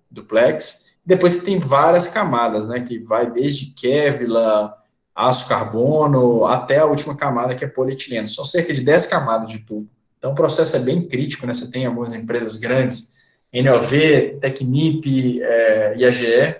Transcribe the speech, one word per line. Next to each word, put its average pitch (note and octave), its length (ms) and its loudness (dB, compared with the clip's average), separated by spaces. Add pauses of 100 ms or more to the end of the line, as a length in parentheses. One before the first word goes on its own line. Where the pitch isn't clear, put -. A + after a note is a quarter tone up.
duplex. A#2 800 -2 (180)
Depois F3 280 4
você - 120 -2
tem F#3+ 140 0
várias C#3+ 480 4
camadas, A#2 600 -2
né, B2 140 -6
que B2 160 -10
vai A2 320 -2
desde C3+ 380 -4
Kevlar, A#2 1080 0 (380)
aço A#2+ 340 0
carbono, B2 960 2
até B2+ 340 2
a D#3 60 4
última D3 300 -2
camada, B2+ 380 -2
que B2+ 120 -8
é - 20 -8
polietileno. C3 600 -6
São - 180 -6
cerca E3+ 280 0
de C3+ 80 -2
dez D#3 240 4
camadas A2+ 440 -2
de A2 100 -12
tubo. G#2+ 280 -12 (320)
Então, C3 120 -6
o C#3 40 -4
processo D#3 400 0
é C#3 40 2
bem C3+ 220 -2
crítico, C#3 440 -6
né? A#2+ 80 -6
Você B2 160 -6
tem B2+ 160 -6
algumas A#2 280 -6
empresas A2+ 440 -4
grandes B2 600 -2 (360)
N B2+ 180 2
O A#2+ 100 6
V, C#3 600 2
Tecnip, C3 1000 0
é, A2 560 2
e B2 80 2
A B2 60 6
G A#2+ 160 -2
E C3+ 320 2